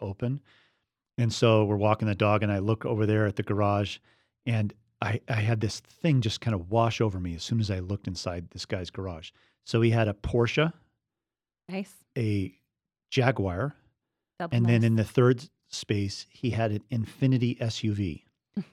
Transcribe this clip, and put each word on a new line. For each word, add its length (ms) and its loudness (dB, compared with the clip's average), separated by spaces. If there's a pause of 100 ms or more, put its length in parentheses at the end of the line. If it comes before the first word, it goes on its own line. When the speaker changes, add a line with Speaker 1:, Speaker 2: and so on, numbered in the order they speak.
Speaker 1:
open. 400 -6 (760)
And 160 2
so 300 6
we're 140 0
walking 300 2
the 80 0
dog, 280 2
and 80 0
I 80 0
look 260 -2
over 200 0
there 200 2
at 120 -2
the 60 -2
garage, 560 0 (460)
and 280 -2 (280)
I, 280 -4
I 60 -2
had 260 0
this 180 -4
thing 420 0
just 200 -4
kind 120 -2
of 160 -4
wash 300 2
over 200 0
me 160 -6
as 80 -12
soon 180 -2
as 100 -2
I 80 -4
looked 280 -6
inside 440 -8
this 140 -14
guy's 240 -6
garage. 420 -12 (340)
So 160 2
he 100 6
had 180 4
a 40 -2
Porsche, 600 0 (960)
Speaker 2:
Nice. 240 -10 (240)
Speaker 1:
a 360 -2 (560)
Jaguar, 640 0 (640)
Speaker 2:
Double 180 -4
Speaker 1:
and 100 4
then 160 4
Speaker 2:
nice. 60 4
Speaker 1:
in 100 4
the 80 2
third 340 4
s-, 100 -18 (200)
space, 600 -6
he 200 -6
had 220 0
an 200 -4
Infiniti 720 0
S 220 -4
U 100 0
V. 320 -4 (320)
Speaker 2:
<laughs> 160 -4